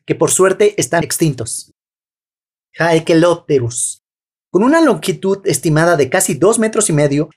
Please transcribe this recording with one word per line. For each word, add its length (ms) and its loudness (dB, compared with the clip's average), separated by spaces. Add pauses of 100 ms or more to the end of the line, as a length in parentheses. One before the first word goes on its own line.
que 100 -4
por 140 0
suerte 480 0
están 280 -2
extintos. 640 -4 (1040)
Haekelopterus. 1300 0 (480)
Con 140 2
una 180 4
longitud 640 -2
estimada 500 0
de 140 0
casi 240 0
dos 240 2
metros 320 -2
y 40 -2
medio, 440 0